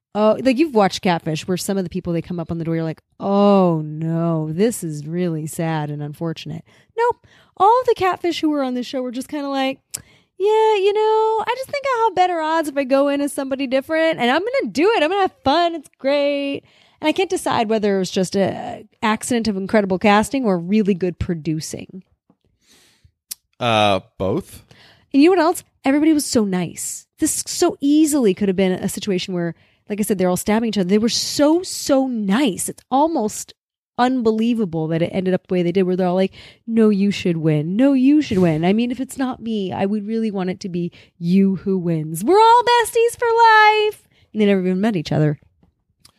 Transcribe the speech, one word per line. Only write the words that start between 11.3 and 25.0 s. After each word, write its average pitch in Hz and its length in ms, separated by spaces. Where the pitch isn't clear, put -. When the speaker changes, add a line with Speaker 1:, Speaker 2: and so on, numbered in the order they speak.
Speaker 1:
I 494 100
just 523 140
think 554 140
I'll 453 100
have 381 80
better 359 260
odds 311 280
if 269 80
I 277 80
go 269 240
in 285 140
as 285 100
somebody 269 340
different, 320 540
and 240 100
I'm 294 120
gonna 466 300
do 302 180
it. 415 120
I'm 302 80
gonna 392 120
have 370 200
fun. 339 320
It's 302 240
great." 285 640
And 302 80
I 311 40
can't 370 180
decide 254 380
whether 208 280
it - 20
was 185 140
just 190 240
a - 500
accident 220 460
of 196 80
incredible 190 420
casting 214 460
or 190 140
really 196 360
good 180 240
producing. 165 840
Speaker 2:
Uh, 107 400
both. 104 460